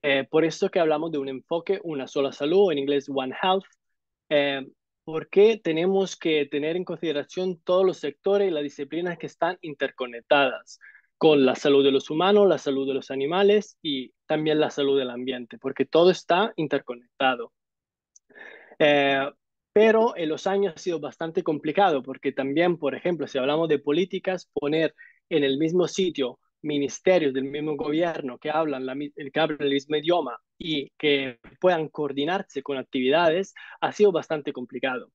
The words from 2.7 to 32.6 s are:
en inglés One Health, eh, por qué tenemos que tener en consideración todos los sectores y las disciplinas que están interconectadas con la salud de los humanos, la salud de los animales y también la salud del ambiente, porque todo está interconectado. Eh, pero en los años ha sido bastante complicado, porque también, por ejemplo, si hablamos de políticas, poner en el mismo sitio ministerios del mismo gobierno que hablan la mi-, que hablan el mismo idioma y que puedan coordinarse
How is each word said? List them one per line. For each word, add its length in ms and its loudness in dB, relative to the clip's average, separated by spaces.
en 60 -2
inglés 360 0
One 280 -4
Health, 240 0
eh, 360 2
por 260 -8
qué 340 6
tenemos 520 0
que 320 0
tener 280 -4
en 80 -4
consideración 800 -6
todos 220 2
los 120 0
sectores 500 0
y 40 0
las 120 -2
disciplinas 540 -6
que 100 -12
están 340 -4
interconectadas 1160 -2
con 280 6
la 100 4
salud 280 4
de 80 6
los 180 0
humanos, 380 4
la 100 4
salud 300 -4
de 60 -4
los 180 -6
animales 680 0
y 320 -6
también 340 0
la 100 2
salud 280 0
del 140 -2
ambiente, 460 -10
porque 280 -4
todo 260 4
está 440 0
interconectado. 1000 -4
Eh, 520 2
pero 460 4
en 120 -4
los 180 -4
años 280 0
ha 40 -20
sido 200 -4
bastante 440 -6
complicado, 580 0
porque 300 -6
también, 460 0
por 180 -4
ejemplo, 320 -4
si 100 -6
hablamos 320 -2
de 100 0
políticas, 720 -4
poner 420 -2
en 140 2
el 140 0
mismo 300 2
sitio 520 -2
ministerios 720 0
del 100 -2
mismo 320 -6
gobierno 640 -4
que 100 -8
hablan 360 -2
la 100 -8
mi-, 160 -10
que 280 -8
hablan 220 0
el 120 0
mismo 220 -2
idioma 440 -2
y 400 -6
que 420 0
puedan 300 2
coordinarse 720 -4